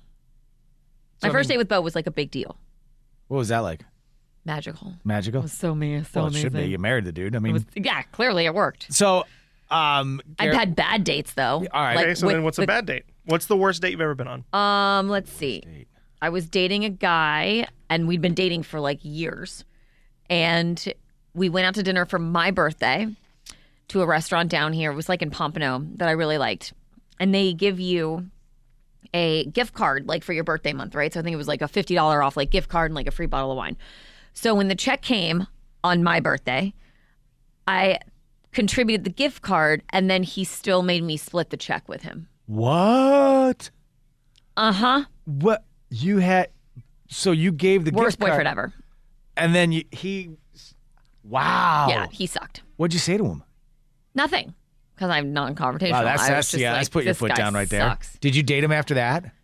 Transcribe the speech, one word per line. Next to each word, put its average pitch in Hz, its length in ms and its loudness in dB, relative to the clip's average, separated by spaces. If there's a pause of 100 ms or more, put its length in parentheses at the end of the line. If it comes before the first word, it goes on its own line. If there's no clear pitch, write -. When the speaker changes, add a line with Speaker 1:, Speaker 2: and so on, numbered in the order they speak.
(1200)
Speaker 1:
So, 196 60 -2
Speaker 2:
My - 20 2
Speaker 1:
I 233 40 0
Speaker 2:
first 269 160 2
Speaker 1:
mean, 277 60 2
Speaker 2:
date 240 40 2
with 220 100 0
Bo 202 120 2
was, 165 140 -4
like, 160 140 -2
a - 40 -2
big 147 180 -4
deal. - 280 -8 (720)
Speaker 1:
what 135 100 -2
was 113 100 -2
that 113 120 0
like? 82 220 -6 (600)
Speaker 2:
Magical. 151 500 -10 (100)
Speaker 1:
Magical? 104 360 -2
Speaker 2:
It - 40 -4
was 151 80 -8
so 165 220 -4
me-, 147 300 -4
so - 180 -4
Speaker 1:
Well, 156 60 -2
it 143 60 -4
should 147 180 -2
be. 107 60 -4
Speaker 2:
amazing. 92 140 -2
Speaker 1:
You 92 60 -4
married 110 260 0
the 90 80 -6
dude. 95 220 -4
I 120 40 -2
Speaker 2:
It - 40 -2
Speaker 1:
mean, 110 120 0
Speaker 2:
was, 110 100 0 (100)
yeah, 196 280 -2
clearly 196 440 0
it 160 80 0
worked. 160 380 -2
Speaker 1:
So, 185 320 4 (460)
um, 143 500 2 (180)
Speaker 2:
I've 214 80 0
Speaker 1:
Garrett 254 120 4
Speaker 2:
had 190 180 0
bad 180 280 0
dates, 151 300 -2
though. 143 380 0
Speaker 1:
All 147 100 0
right. 120 140 2
Speaker 2:
Like, 170 100 2
Speaker 3:
Okay, 175 80 2
so 170 120 0
Speaker 2:
with 196 100 2
Speaker 3:
then 165 80 0
what's 156 120 0
the 196 60 0
Speaker 2:
the 185 40 2
Speaker 3:
bad 214 200 0
date? 135 180 -6 (220)
What's 165 200 0
the 208 100 4
worst 190 260 2
date 180 80 0
you've 180 100 -8
ever 151 140 0
been 131 140 -8
on? 127 160 -12 (140)
Speaker 2:
Um, 196 520 4
let's 196 220 -2
see. 117 280 -6
Speaker 1:
Date. - 280 -20 (340)
Speaker 2:
I 165 80 0
was 170 180 -4
dating 190 360 0
a 214 60 -2
guy, 175 760 0 (240)
and 165 180 2
we'd 170 140 0
been 175 120 2
dating 175 280 0
for, 156 180 -8
like, 143 220 -4
years. 156 640 -10 (640)
And 170 520 0 (520)
we 180 140 0
went 185 180 2
out 190 80 0
to 208 80 -2
dinner 180 240 0
for 185 120 -2
my 170 320 0
birthday 165 580 0 (800)
to 196 140 0
a 165 40 2
restaurant 165 440 0
down 156 220 0
here. 160 180 -2
It 139 60 -6
was, 160 120 -8
like, 180 140 -2
in 151 80 -4
Pompano 147 540 -4 (120)
that 170 120 0
I 160 40 2
really 156 260 0
liked. 113 340 -4 (480)
And 190 140 2
they 190 180 2
give 185 260 0
you 180 520 -2 (840)
a 160 320 2
gift 226 280 -4
card, 143 340 0
like, 160 160 -4
for 180 80 -6
your 165 120 -2
birthday 156 280 -2
month, 135 220 -8
right? 147 180 0
So 170 80 -4
I - 20 -6
think 170 120 -4
it 151 40 -6
was, 147 100 -6
like, 147 140 -2
a 147 60 -4
fifty 185 260 -2
dollar 156 280 4
off, 135 140 0
like, 143 140 -2
gift - 180 2
card 165 220 0
and, 160 60 -6
like, 127 100 -4
a 143 60 -2
free 170 140 -4
bottle 135 260 -2
of 131 40 -4
wine. 87 200 -6 (580)
So 226 200 0
when 196 140 4
the 190 60 0
check 277 280 -2
came 180 440 0 (380)
on 175 180 4
my 170 180 2
birthday, 135 540 -2 (920)
I 190 340 2 (520)
contributed 220 520 0
the 190 60 -2
gift 269 320 -2
card, 156 480 2
and 190 200 2
then 185 140 2
he 190 200 -6
still 185 380 0
made 175 220 0
me 156 120 -4
split - 340 -4
the 147 60 -8
check - 320 -6
with - 140 -10
him. 160 260 -14 (180)
Speaker 1:
What? 254 1200 4 (840)
Speaker 2:
Uh-huh. 233 480 4 (200)
Speaker 1:
What? 160 400 2 (260)
You 180 280 0
had, 185 320 4 (580)
so - 240 0
you 165 180 4
gave 180 360 4
the 156 60 2
Speaker 2:
Worst 233 260 2
Speaker 1:
gift - 20 -12
card 196 120 2
Speaker 2:
boyfriend 147 160 2
ever. 120 260 -4 (640)
Speaker 1:
and 170 160 4
then 175 180 4
you, 160 180 -2
he, 185 400 -8 (920)
wow. 151 640 2
Speaker 2:
Yeah, - 220 0
he 185 160 -6
sucked. - 360 -10 (140)
Speaker 1:
What'd 165 160 0
you 175 80 0
say 180 160 0
to 214 80 0
him? 78 180 -4 (720)
Speaker 2:
Nothing, 285 400 -2 (420)
'cause 185 140 -4
I'm 147 220 0
non-confrontational. 147 600 -2
Speaker 1:
Wow, 123 120 2
that's, 123 180 2
Speaker 2:
I - 20 2
was 135 40 4
Speaker 1:
that's, 139 220 2
Speaker 2:
just 143 100 -2
Speaker 1:
yeah, 120 120 2
Speaker 2:
like, 123 80 0
Speaker 1:
that's 135 100 -2
put 151 140 0
your 185 80 2
Speaker 2:
"This 170 60 -4
Speaker 1:
foot 110 120 0
Speaker 2:
guy 123 60 2
Speaker 1:
down 104 180 0
right 101 160 0
there. 104 100 0
Speaker 2:
sucks." - 380 -2
Speaker 1:
Did 139 180 0
you 151 60 2
date 143 220 2
him 151 80 2
after 151 220 0
that? 135 380 0 (120)